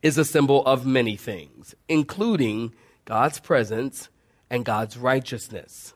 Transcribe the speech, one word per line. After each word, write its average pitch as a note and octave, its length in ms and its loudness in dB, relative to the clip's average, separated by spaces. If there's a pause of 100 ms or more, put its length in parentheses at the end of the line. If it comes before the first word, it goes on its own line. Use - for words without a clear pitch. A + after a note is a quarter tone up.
is D3+ 160 2
a D#3 80 4
symbol C#3 400 4
of C3 200 2
many B2 300 2
things, F2+ 580 -14 (140)
including D3 840 -2 (320)
God's B2 340 0
presence A#2+ 720 -2 (400)
and B2 160 -4
God's A2 320 -4
righteousness. B2 1000 -6